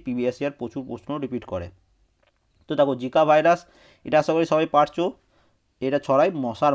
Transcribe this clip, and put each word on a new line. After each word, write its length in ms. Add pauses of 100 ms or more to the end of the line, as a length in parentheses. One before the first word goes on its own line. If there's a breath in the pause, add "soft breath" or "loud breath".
পিবিএসসি 440
আর 120
প্রচুর 280
প্রশ্ন 220 (140)
রিপিট 280
করে। 140 (1000)
তো 120
দেখো 240
জিকা 260
ভাইরাস, 320 (460 soft breath)
এটা 160
আশা 140
করি 160
সবাই 240
পারছো, 280 (840)
এটা 200
ছড়ায় 260 (120)
মশার 300